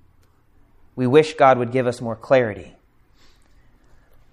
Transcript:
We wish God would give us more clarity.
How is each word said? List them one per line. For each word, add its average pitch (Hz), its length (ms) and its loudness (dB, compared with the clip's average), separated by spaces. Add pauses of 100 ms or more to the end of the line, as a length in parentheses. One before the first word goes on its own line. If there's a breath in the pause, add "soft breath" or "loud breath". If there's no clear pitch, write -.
(960)
We 127 100 -4
wish 151 280 2
God 131 240 4
would 120 120 -4
give 123 160 -2
us 120 140 -6
more 113 160 -8
clarity. 110 600 -2 (1600)